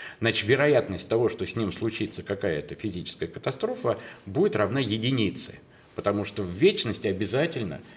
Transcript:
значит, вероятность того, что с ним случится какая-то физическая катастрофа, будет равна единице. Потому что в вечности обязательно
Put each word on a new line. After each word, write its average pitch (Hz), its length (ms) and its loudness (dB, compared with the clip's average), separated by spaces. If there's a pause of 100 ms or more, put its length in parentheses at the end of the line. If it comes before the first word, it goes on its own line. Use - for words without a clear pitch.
(200)
значит, 107 280 2
вероятность 135 600 4
того, 113 200 4
что - 160 -6
с - 120 -6
ним 104 160 0
случится - 500 -4
какая-то 90 540 -2
физическая 87 520 -6
катастрофа, 139 680 -2 (260)
будет 156 300 2
равна 104 240 2
единице. 110 800 0 (380)
Потому 101 280 0
что 101 200 -6
в 90 40 -4
вечности 110 600 2
обязательно 104 720 0 (160)